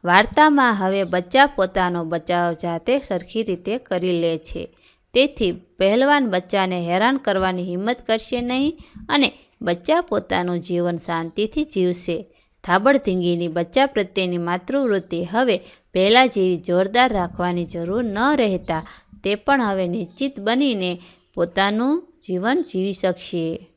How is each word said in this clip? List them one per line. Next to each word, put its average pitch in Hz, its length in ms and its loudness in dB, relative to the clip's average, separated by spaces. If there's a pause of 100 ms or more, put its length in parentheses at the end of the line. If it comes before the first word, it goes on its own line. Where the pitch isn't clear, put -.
વાર્તામાં 233 720 4
હવે 196 260 0
બચ્ચા 180 420 2
પોતાનો 185 580 -2
બચાવ 170 480 -2
જાતે 170 460 -4
સરખી 190 440 -4
રીતે 196 360 -4
કરી 180 420 -2
લે 165 180 0
છે. - 380 -12 (380)
તેથી 247 380 2
પહેલવાન 254 720 2
બચ્ચાને 180 600 -2
હેરાન 208 300 2
કરવાની 185 480 -2
હિંમત 196 420 -4
કરશે 226 340 -2
નહીં 262 380 -2 (300)
અને 277 240 2 (300)
બચ્ચા 175 380 0
પોતાનું 180 600 -2
જીવન 175 360 -2
શાંતિથી 170 680 -4
જીવશે. 180 640 -4 (400)
ધાબળધીંગીની 185 800 2
બચ્ચા 170 380 0
પ્રત્યેની 190 520 -2
માતૃવૃત્તિ 180 880 -2
હવે 220 360 0 (340)
પહેલાં 220 340 6
જેવી 185 280 0
જોરદાર 196 560 2
રાખવાની 175 520 -2
જરૂર 185 400 -6
ન 208 140 -4 (180)
રહેતા 185 500 0 (380)
તે 202 100 0
પણ 262 280 0
હવે 190 260 0
નિશ્ચિત 196 520 -6
બનીને 202 600 0 (340)
પોતાનું 208 760 0 (200)
જીવન 202 440 0
જીવી 190 200 -2
શકશે. 175 840 -4